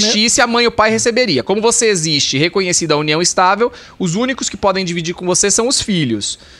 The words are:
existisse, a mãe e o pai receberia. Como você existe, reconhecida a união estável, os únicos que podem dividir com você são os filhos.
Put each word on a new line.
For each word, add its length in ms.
existisse, 360
a 60
mãe 180
e 40
o 40
pai 180
receberia. 520
Como 180
você 260
existe, 520
reconhecida 560
a 20
união 240
estável, 520
os 160
únicos 340
que 80
podem 280
dividir 300
com 120
você 240
são 180
os 140
filhos. 560